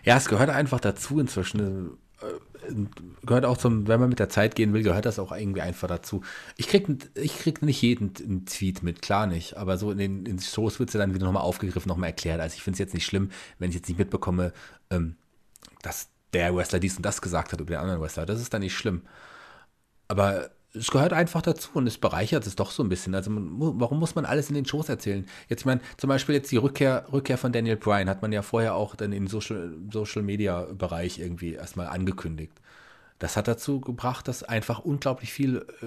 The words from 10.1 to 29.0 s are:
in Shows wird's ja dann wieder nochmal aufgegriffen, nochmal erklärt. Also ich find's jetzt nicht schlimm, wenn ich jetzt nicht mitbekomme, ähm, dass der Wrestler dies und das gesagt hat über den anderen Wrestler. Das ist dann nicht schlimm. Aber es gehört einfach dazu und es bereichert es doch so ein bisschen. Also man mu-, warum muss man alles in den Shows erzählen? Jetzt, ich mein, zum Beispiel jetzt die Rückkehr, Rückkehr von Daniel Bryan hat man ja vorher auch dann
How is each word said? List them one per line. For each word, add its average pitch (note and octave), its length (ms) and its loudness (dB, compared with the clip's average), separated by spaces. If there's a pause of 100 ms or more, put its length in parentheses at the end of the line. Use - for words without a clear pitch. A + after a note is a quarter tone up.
in F#2 120 -2
Shows G#2+ 400 -2
wird's B2 140 -2
ja G#2+ 80 2
dann F#2+ 140 2
wieder F#2+ 100 0
nochmal F2+ 200 2
aufgegriffen, F2+ 440 -2
nochmal F2 220 0
erklärt. E2 300 -2
Also D#2+ 160 -6
ich - 60 -14
find's F#2 160 -2
jetzt G2 140 -4
nicht F2 140 -2
schlimm, G2 240 0 (280)
wenn F2+ 120 -2
ich F2 60 -2
jetzt E2+ 120 -8
nicht F2 100 -2
mitbekomme, F2+ 540 0 (380)
ähm, E2 260 0 (640)
dass - 300 -10 (240)
der F2+ 200 4
Wrestler F2+ 240 2
dies F#2 200 0
und E2+ 80 -2
das - 160 -2
gesagt F2 320 -2
hat D#2 80 -4
über E2+ 120 -6
den C#2 60 -2
anderen F2 220 -2
Wrestler. D#2+ 240 -4
Das G#2+ 120 -2
ist A#2+ 140 -6
dann G#2+ 80 0
nicht F#2+ 160 -2
schlimm. F#2 240 0 (1080)
Aber G2 420 2 (260)
es A2 140 -4
gehört D3 220 4
einfach E3 280 2
dazu - 340 0
und C3 120 2
es - 120 -2
bereichert A2 500 2
es - 80 -8
doch G2 160 0
so D3+ 100 -2
ein G#2 60 2
bisschen. F#2 260 -2
Also G2 160 -2
man G#2+ 140 -2
mu-, A#2 320 -2
warum B2 240 2
muss E3 160 0
man D3 80 0
alles C#3+ 240 0
in D3 80 0
den C3+ 100 0
Shows D3+ 220 -2
erzählen? G2+ 360 -2 (240)
Jetzt, A2+ 120 -4
ich - 60 -2
mein, B2+ 140 4 (180)
zum C3+ 100 0
Beispiel C3+ 260 2
jetzt C#3 160 0
die C3 60 4
Rückkehr, C3+ 560 4
Rückkehr C3+ 260 2
von B2 140 0
Daniel A2+ 240 2
Bryan G2+ 320 2
hat F#2+ 140 -2
man G#2+ 100 0
ja G#2 100 0
vorher A2+ 320 2
auch G2+ 220 -2
dann G#2 160 -2